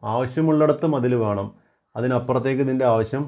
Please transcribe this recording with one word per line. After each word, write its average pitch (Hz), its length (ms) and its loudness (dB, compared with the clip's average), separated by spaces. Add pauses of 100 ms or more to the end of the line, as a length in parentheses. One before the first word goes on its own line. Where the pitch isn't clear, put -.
(140)
ആവശ്യമുള്ളിടത്ത് 151 800 2
മതിൽ 123 280 0
വേണം, 104 240 -2 (480)
അതിനപ്പുറത്തേക്ക് 127 680 -2
ഇതിൻ്റെ 131 280 0
ആവശ്യം 113 340 -2